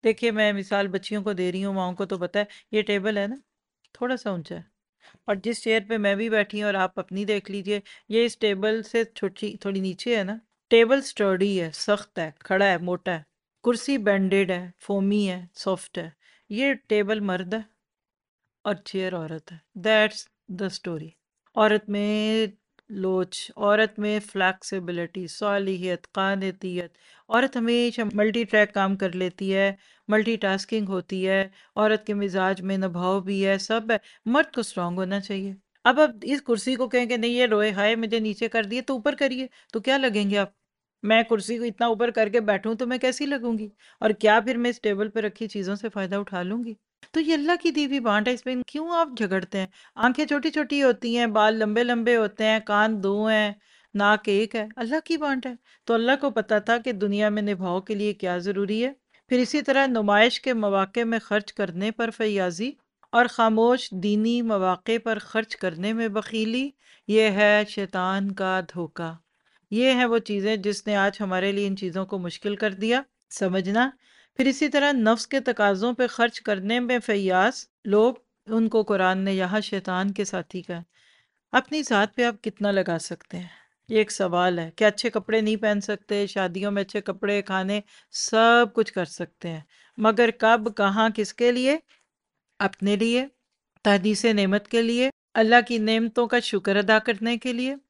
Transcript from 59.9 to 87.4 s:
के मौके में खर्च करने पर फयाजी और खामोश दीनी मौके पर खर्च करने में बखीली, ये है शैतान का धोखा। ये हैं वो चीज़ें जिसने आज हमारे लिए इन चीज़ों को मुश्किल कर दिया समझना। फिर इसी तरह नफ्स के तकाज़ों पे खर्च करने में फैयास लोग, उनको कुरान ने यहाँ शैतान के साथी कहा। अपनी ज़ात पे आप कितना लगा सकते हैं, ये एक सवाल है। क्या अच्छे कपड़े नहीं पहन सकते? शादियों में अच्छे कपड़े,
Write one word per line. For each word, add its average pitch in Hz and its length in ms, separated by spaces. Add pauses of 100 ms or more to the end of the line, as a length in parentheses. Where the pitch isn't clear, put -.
के 262 160
मौके 202 500
में 226 160
खर्च 208 300
करने 190 400
पर 226 200
फयाजी 208 680 (380)
और 240 140
खामोश 226 680
दीनी 214 480
मौके 202 560
पर 226 200
खर्च - 360
करने 185 380
में 226 200
बखीली, 226 600 (360)
ये 220 200
है 208 360
शैतान 196 680
का 190 300
धोखा। 165 580 (540)
ये 254 200
हैं 247 120
वो 233 140
चीज़ें 208 440
जिसने 208 320
आज 202 260
हमारे 190 320
लिए 202 140
इन 196 80
चीज़ों 190 300
को 190 140
मुश्किल 185 380
कर 202 180
दिया 233 300 (260)
समझना। 196 600 (460)
फिर 262 100
इसी 269 200
तरह 285 260
नफ्स 226 320
के 269 160
तकाज़ों 214 520
पे 247 140
खर्च 233 320
करने 208 400
में 247 200
फैयास 196 680 (200)
लोग, 220 340 (240)
उनको 220 380
कुरान 190 360
ने 196 120
यहाँ 190 300
शैतान 190 500
के 202 120
साथी 185 380
कहा। 170 220 (680)
अपनी 285 300
ज़ात 208 320
पे 240 100
आप 240 160
कितना 202 300
लगा 185 300
सकते - 360
हैं, 175 140 (380)
ये 220 120
एक 208 100
सवाल 180 500
है। 160 180
क्या 220 100
अच्छे 208 220
कपड़े 220 300
नहीं 214 180
पहन 208 240
सकते? 202 440
शादियों 190 440
में 202 120
अच्छे 196 200
कपड़े, 202 420